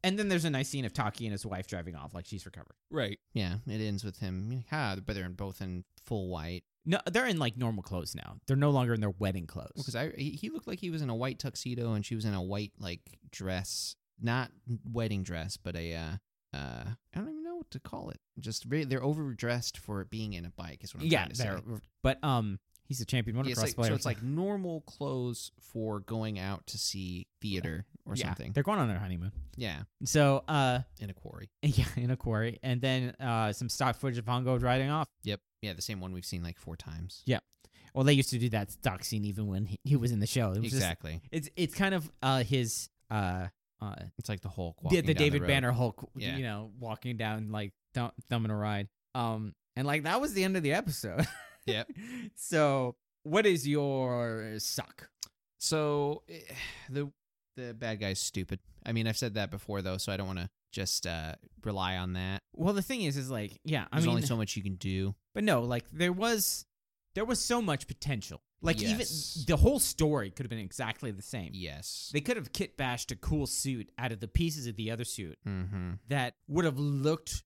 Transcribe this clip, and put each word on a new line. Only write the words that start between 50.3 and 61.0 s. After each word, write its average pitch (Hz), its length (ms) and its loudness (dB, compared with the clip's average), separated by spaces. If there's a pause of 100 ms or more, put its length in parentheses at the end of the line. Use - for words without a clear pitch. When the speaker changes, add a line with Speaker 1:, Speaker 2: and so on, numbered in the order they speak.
Speaker 1:
the 190 100 4
end 190 120 4
of 180 60 2
the 143 120 4
episode. 147 580 0
<laughs> - 60 -12 (300)
Speaker 2:
Yep. 110 220 0 (460)
Speaker 1:
So, 139 600 4 (280)
what 202 240 4
is 156 200 6
your 123 920 2
suck? - 500 -6 (500)
Speaker 2:
So, 147 680 2
eh, 165 100 -14 (500)
the, 139 220 -4 (440)
the 120 180 -8
bad 110 260 -4
guy's 98 200 0
stupid. - 400 -2 (260)
I 117 60 -2
mean, 113 160 2
I've 110 100 0
said 113 180 0
that 101 160 0
before, 98 300 -4
though, 92 160 -2
so 101 140 -4
I 95 60 0
don't 95 100 -2
wanna 92 220 -4 (220)
just, - 360 -2